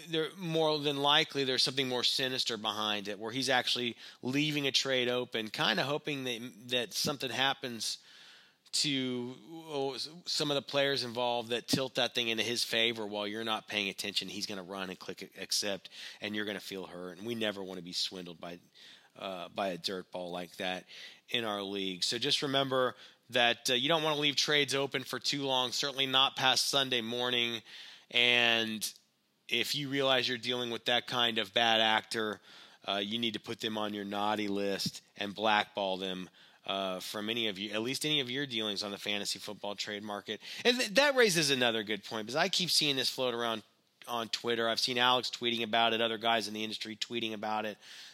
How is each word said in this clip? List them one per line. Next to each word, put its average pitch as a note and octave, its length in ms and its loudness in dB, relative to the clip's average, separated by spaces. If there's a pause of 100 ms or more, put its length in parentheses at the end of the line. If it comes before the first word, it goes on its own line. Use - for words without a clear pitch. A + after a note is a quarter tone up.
there, D#3+ 300 0
more D#3+ 400 2
than C#3+ 200 0
likely C#3+ 460 4
there's B2+ 200 2
something C3 260 0
more B2 140 0
sinister B2+ 520 0
behind G#2 520 -2
it G2+ 100 -6
where A2 140 -6
he's B2+ 180 -2
actually B2 460 2 (260)
leaving D3 460 0
a C3 40 2
trade B2+ 380 2
open, A#2+ 400 -2
kinda E3+ 340 2
hoping C#3+ 400 -2
that, A#2+ 180 -4 (260)
that A#2+ 260 -2
something C#3 380 -2
happens B2+ 640 0 (760)
to, B2+ 640 0 (340)
oh, C#3 240 -2
s-, B2 160 -8 (160)
some - 240 0
of C#3+ 60 2
the C3+ 60 2
players C#3 420 2
involved A#2+ 460 0
that A#2 180 -2
tilt C#3 260 0
that A#2+ 220 2
thing A#2 140 2
into A2+ 120 0
his A#2 220 0
favor A2+ 420 2
while G#2 220 -4
you're G#2+ 160 -6
not A2 240 -2
paying G#2 220 0
attention. G2 380 -4
He's F#2 200 -6
gonna G2 160 -8
run F#2+ 260 -8
and F2+ 80 -8
click - 240 -12
a-, F#2+ 220 -12
accept, G2 460 -2 (320)
and G#2 140 -6
you're G#2+ 100 -2
gonna G2+ 140 -4
feel F#2 280 -10
hurt. F2 320 -12
And G#2 80 -10
we A#2+ 80 -4
never G#2+ 260 -2
wanna F#2 220 -8
be F2 100 -10
swindled F2 480 -6
by, F2 160 -12 (600)
uh, F#2 300 -8
by G2 180 -2
a F2+ 100 -2
dirt F#2 340 -6
ball F2+ 200 -8
like F2 260 -8
that F#2 280 -4 (440)
in A#2+ 160 -2
our G2+ 160 -2
league. F#2+ 420 -4
So - 140 -2
just C3+ 240 0
remember C3 540 2 (340)
that, A#2+ 400 4
uh, B2+ 60 4
you B2+ 140 2
don't D#3+ 120 4
wanna D3+ 180 2
leave D3 160 2
trades C#3+ 380 4
open C#3 300 0
for B2 160 -6
too C#3+ 240 -2
long, B2+ 280 2
certainly C3+ 360 0
not C3 280 4
past C3 340 4
Sunday C3 320 2
morning. A#2+ 600 0 (480)
And A#2 840 4 (580)
if A#2 260 0
you C#3+ 120 -4
realize C3+ 400 2
you're B2 120 -2
dealing A#2+ 320 -2
with A2+ 140 -6
that A#2+ 200 2
kind A#2 320 0
of G2 160 -2
bad A2+ 260 4
actor, A2 600 2 (460)
uh, G2 160 0
you G#2+ 160 -4
need A2+ 160 0
to G2+ 40 -6
put A2+ 200 -8
them A2 180 -2
on G#2+ 160 -2
your G2+ 120 -4
naughty G#2 420 0
list G2 560 -2 (140)
and G2+ 180 -6
blackball G2+ 600 2
them, F#2 300 -4 (380)
uh, G2 360 -2
from G#2+ 280 -6
any A#2 180 -2
of F#2+ 120 -4
you, G#2 120 -6
at G#2+ 100 0
least C3 240 -4
any D3+ 160 2
of B2 100 -4
your C#3 140 -4
dealings G#2+ 380 -4
on G2+ 80 -4
the G2 60 -6
fantasy G2+ 400 -2
football G2+ 380 -8
trade G#2 260 -6
market. G#2 380 -6 (240)
And A#3+ 140 4
th-, A3 160 -2
that C#4 200 6
raises E3+ 380 6
another A#2+ 320 4
good G2+ 220 -4
point, A2 200 -4
because A#2+ 120 -4
I F3 100 4
keep F3+ 240 0
seeing D3 240 4
this B2 140 0
float B2+ 240 -2
around A#2 300 -2 (440)
on A#2 220 -4
Twitter. A#2 400 0
I've A2 100 0
seen B2+ 180 0
Alex B2 320 4
tweeting A#2 340 0
about A2+ 280 4
it, A2 80 2
other A2+ 180 0
guys A2+ 300 2
in G#2+ 60 -8
the G#2+ 100 -4
industry A2 320 -8
tweeting A2+ 380 -4
about G#2+ 320 -4
it. G#2 120 -6 (360)